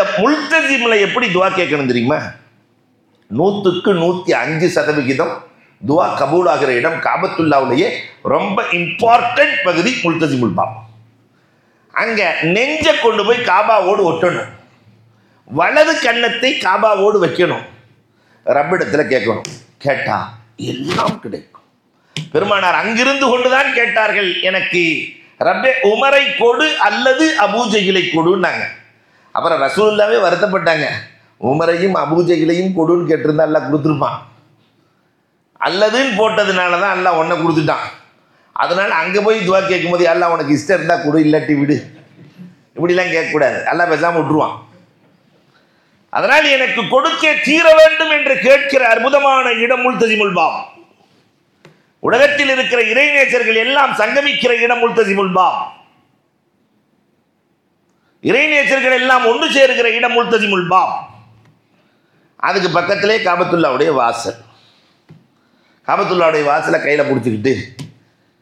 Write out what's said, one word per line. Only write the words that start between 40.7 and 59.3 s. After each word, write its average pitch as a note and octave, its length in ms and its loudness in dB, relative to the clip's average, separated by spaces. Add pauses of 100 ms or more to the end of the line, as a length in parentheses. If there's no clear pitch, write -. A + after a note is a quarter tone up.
இருந்தா E3 180 0
கொடு, D3 220 0
இல்லாட்டி D3+ 400 2
விடு,' C#3 200 0 (960)
இப்படிலாம் F3 400 -2
கேட்கக்கூடாது. C#3+ 500 0
அல்லாஹ் E3 280 0
பேசாம E3 260 0
விட்டுருவான். C3+ 380 -2 (1600)
அதனால் C4+ 340 2 (100)
எனக்கு B3 280 -2
கொடுத்தே D4+ 460 0 (100)
தீர D#4+ 340 2
வேண்டும் D#4 360 4
என்று C#4+ 280 0
கேட்கிற C4+ 500 2
அற்புதமான C4+ 560 2 (200)
இடம் B3 200 0
முல்தசிமுல் G#3+ 500 0
பாப். D#3 240 0 (1400)
உலகத்தில் C#4 520 2
இருக்கிற A#3+ 280 -2
இறைநேசர்கள் A#3 800 2
எல்லாம் C4 320 0
சங்கமிக்கிற A#3+ 640 0
இடம் A#3 220 0
முல்தசிமுல் G3 500 0
பாப். F3+ 280 0 (2750)
இறைநேசர்கள் C4 760 2
எல்லாம் B3+ 280 2
ஒன்று C#4 220 0